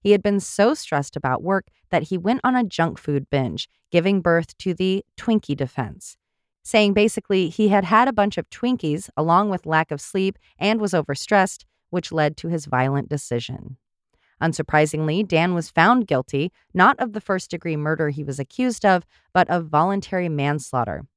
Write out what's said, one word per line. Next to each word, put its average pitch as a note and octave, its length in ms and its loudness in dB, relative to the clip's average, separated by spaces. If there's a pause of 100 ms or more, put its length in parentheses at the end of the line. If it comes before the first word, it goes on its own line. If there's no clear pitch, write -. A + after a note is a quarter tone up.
he G3+ 120 4
had G3+ 100 4
been G3+ 180 0
so G#3+ 320 2
stressed D3 420 -4
about C3 280 -2
work F#3+ 240 -2 (240)
that D#3+ 140 0
he F#3 120 -6
went G#3+ 260 -2
on B3+ 140 2
a B3 80 0
junk E3 340 -2
food C#3+ 300 -4
binge, B2+ 400 -4 (240)
giving F3+ 300 2
birth E3+ 340 0
to F#3 160 -4
the F#3+ 320 -2 (140)
Twinkie G#3+ 360 -2
defense, C3 640 -8 (460)
saying G#3 320 2
basically G3 560 0
he G#3+ 180 2
had G3 160 4
had A3 240 4
a C4 60 -2
bunch G3+ 240 0
of - 100 -4
Twinkies G3 640 -4
along F3 360 2
with F3+ 160 -6
lack D#3+ 240 0
of D3 100 -8
sleep F#3+ 380 -2 (200)
and G#3+ 220 0
was F#3+ 140 -2
overstressed, F3+ 720 0 (240)
which F3 200 -6
led D3+ 280 0
to E3 100 -8
his E3 160 -4
violent C3 460 -2
decision. B2+ 640 -8 (640)
Unsurprisingly, D#3 880 0
Dan E3+ 240 2
was E3+ 160 -2
found A3 380 4
guilty, C#3 440 -2 (220)
not F#3+ 260 4
of A#3 140 -4
the G#3 80 -8
first-degree F3 560 -4
murder D#3 320 0
he C#3+ 160 -6
was C#3 140 -8
accused A#3 480 -2
of, F#3 180 4 (300)
but F3+ 160 2
of E3+ 160 -2
voluntary F3+ 640 0
manslaughter. C3+ 720 -2 (120)